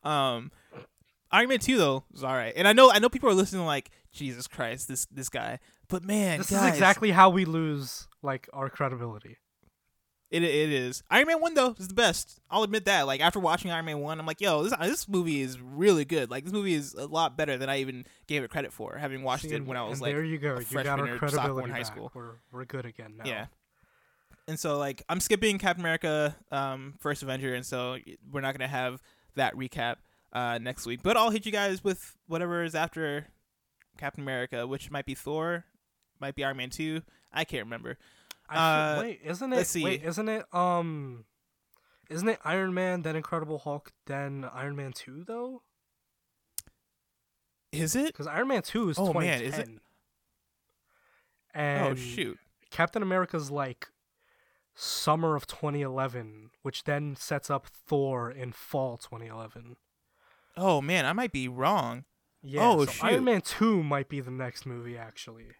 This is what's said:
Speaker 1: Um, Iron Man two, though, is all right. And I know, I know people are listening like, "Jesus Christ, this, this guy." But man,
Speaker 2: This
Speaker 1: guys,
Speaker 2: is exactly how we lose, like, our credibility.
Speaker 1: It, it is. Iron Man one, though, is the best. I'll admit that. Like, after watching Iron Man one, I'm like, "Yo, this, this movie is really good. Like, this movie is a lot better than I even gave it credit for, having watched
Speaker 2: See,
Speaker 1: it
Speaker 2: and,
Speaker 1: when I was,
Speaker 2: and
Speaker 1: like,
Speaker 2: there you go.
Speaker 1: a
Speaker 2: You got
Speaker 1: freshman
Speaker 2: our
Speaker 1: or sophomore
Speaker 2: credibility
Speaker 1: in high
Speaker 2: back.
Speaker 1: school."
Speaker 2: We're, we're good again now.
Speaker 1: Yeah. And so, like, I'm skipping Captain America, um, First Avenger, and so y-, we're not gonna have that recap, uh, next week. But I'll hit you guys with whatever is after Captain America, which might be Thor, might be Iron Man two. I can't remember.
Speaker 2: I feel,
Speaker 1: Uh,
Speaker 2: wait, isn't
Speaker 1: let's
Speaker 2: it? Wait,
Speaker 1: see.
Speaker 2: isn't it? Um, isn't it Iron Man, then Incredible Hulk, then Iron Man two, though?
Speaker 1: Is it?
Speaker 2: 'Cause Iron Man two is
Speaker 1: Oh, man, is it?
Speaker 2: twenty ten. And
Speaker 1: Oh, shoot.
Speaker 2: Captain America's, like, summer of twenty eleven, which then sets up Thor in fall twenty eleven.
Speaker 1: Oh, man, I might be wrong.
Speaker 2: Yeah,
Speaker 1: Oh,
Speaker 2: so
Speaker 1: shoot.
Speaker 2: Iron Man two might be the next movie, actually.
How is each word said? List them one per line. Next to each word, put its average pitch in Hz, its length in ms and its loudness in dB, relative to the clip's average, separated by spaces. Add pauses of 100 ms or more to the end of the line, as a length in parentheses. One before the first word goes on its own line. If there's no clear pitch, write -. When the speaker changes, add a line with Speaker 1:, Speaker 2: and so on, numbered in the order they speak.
Speaker 1:
Um, 135 480 0 (800)
Iron 226 160 6
Man 262 120 4
two, 262 180 2
though, 139 260 4 (100)
is 135 120 -12
all 131 80 0
right. 117 240 0
And 180 100 6
I 214 60 10
know, 254 180 12
I 208 80 8
know 226 80 4
people 254 220 2
are 208 40 8
listening 185 320 2
like, 147 260 0 (200)
"Jesus 123 360 -8
Christ, 123 420 -6
this, 131 160 -4
this 135 240 -10
guy." 117 300 -6 (280)
But 180 160 -4
man, 190 360 2
Speaker 2:
This - 100 -4
Speaker 1:
guys, 202 140 4
Speaker 2:
is 190 100 8
exactly 196 380 6
how 190 180 12
we 185 160 4
lose, 156 640 -4 (120)
like, 135 300 -6
our 135 180 -6
credibility. 120 680 -6 (960)
Speaker 1:
It, 170 120 2
it 151 280 2
is. 127 400 -2
Iron 262 160 6
Man 320 140 2
one, 330 140 0
though, 254 220 4
is 190 120 -10
the 190 40 -10
best. 202 460 2 (100)
I'll 214 140 2
admit 208 220 -2
that. 185 200 4
Like, 135 160 0
after 175 180 6
watching 175 300 2
Iron 165 160 -4
Man 151 140 -4
one, 151 200 -4
I'm 156 60 -8
like, 160 160 -4
"Yo, 165 220 4
this, 220 160 0
this 190 280 -2
movie 165 340 0
is 127 180 -6
really 147 460 4
good. 135 260 -2
Like, 135 140 -6
this 185 80 -6
movie 196 200 0
is 143 220 -4
a 131 100 -8
lot 147 320 0
better 151 200 0
than 135 120 -4
I 139 120 0
even 131 240 -8 (220)
gave 147 160 -2
it 120 60 -8
credit - 240 -6
for, - 240 -10
having 135 240 -8
watched 135 220 -2
Speaker 2:
See, 156 80 -8
Speaker 1:
it 151 60 -4
Speaker 2:
and, 139 100 -6
Speaker 1:
when 131 100 -6
I 123 60 -4
was, 110 100 -6
Speaker 2:
and 135 80 -6
Speaker 1:
like, 123 120 -2
Speaker 2:
there 151 100 -2
you 160 160 -4
go. 143 160 -2
Speaker 1:
a 123 40 -4
Speaker 2:
You 123 40 -8
got 117 80 -8
Speaker 1:
freshman 139 300 0
Speaker 2:
our 143 40 -2
Speaker 1:
or - 40 -4
sophomore 123 200 -2
Speaker 2:
credibility 131 400 -2
Speaker 1:
in - 60 -6
high 120 60 -4
Speaker 2:
back. 117 40 -6
Speaker 1:
school." 110 300 -12
Speaker 2:
We're, 117 200 -16 (160)
we're 123 140 -14
good 127 200 -10
again 110 320 -18
now. 110 80 -14
Speaker 1:
Yeah. 113 200 -8 (1000)
And 156 120 -8
so, 147 180 -2
like, 139 320 -6
I'm 170 100 0
skipping 202 400 2
Captain 180 220 0
America, 156 540 0 (140)
um, 135 500 -6
First 143 240 -4
Avenger, 131 300 -4
and 127 120 -6
so 127 400 -6
y-, - 100 -18 (160)
we're 139 100 -6
not 135 160 -2
gonna 131 120 -4
have 127 320 -4 (340)
that 131 200 0
recap, 120 420 -4 (360)
uh, 120 260 -2
next 123 260 -8
week. 120 180 -6
But 214 140 4
I'll 226 120 6
hit 214 160 -2
you 220 60 -4
guys 202 320 -2
with - 340 -4 (100)
whatever 170 360 -2
is 165 100 -6
after 156 540 -4 (680)
Captain 143 260 -10
America, 127 420 -4
which 135 260 -8
might 143 140 -6
be 135 80 -8
Thor, 160 520 -6 (540)
might 139 160 -8
be 143 100 -6
Iron 135 120 -2
Man 127 120 -6
two. 160 320 -6 (320)
I 151 100 -2
can't 123 220 -6
remember. 117 320 -10 (520)
Speaker 2:
I - 60 -10
feel, 165 80 2
Speaker 1:
Uh, 151 400 2
Speaker 2:
wait, 233 200 -8
isn't 180 280 -6
Speaker 1:
let's 180 260 0
Speaker 2:
it? 160 80 -2
Wait, 135 160 -2
Speaker 1:
see. 156 60 -6
Speaker 2:
isn't 202 200 -4
it? 220 260 -6
Um, 165 680 -2 (840)
isn't 170 180 -2
it 226 160 0
Iron 185 300 -2
Man, 180 300 -2
then 156 120 -2
Incredible 156 440 -4
Hulk, 147 340 -10 (140)
then 139 440 -6
Iron 139 240 -8
Man 139 160 -8
two, 135 320 -14
though? 240 380 -8 (2000)
Speaker 1:
Is 160 240 -2
it? 285 180 0
Speaker 2:
'Cause 147 140 -10
Iron 180 220 -2
Man 240 140 2
two 220 260 -2
is 151 100 -2
Speaker 1:
Oh, 185 140 2
man, 165 280 2
is 123 160 -4
it? 214 60 -4
Speaker 2:
twenty - 80 -12
ten. 107 100 -20 (1700)
And 143 340 0
Speaker 1:
Oh, 135 80 0
shoot. 123 440 -6 (300)
Speaker 2:
Captain 175 320 -2
America's, 180 500 -2
like, 139 380 -8 (840)
summer 160 600 0
of 143 120 -6
twenty 147 340 -4
eleven, 123 680 -6 (100)
which - 240 -8
then 147 300 -2
sets - 340 -6
up 139 180 -2
Thor 135 640 -2
in 127 200 -10
fall 131 460 -4
twenty 113 300 -16
eleven. 113 500 -16 (800)
Speaker 1:
Oh, 170 240 4
man, 156 240 2
I 147 80 2
might 233 180 -2
be 131 160 -4
wrong. 127 580 0 (360)
Speaker 2:
Yeah, 139 280 -2
Speaker 1:
Oh, 156 160 6
Speaker 2:
so 135 60 -2
Speaker 1:
shoot. - 140 -6
Speaker 2:
Iron 262 180 6
Man 233 180 4
two 214 420 2
might 143 260 -2
be 143 100 -6
the 127 120 -10
next 127 340 -10
movie, 120 320 -10
actually. 113 500 -18 (120)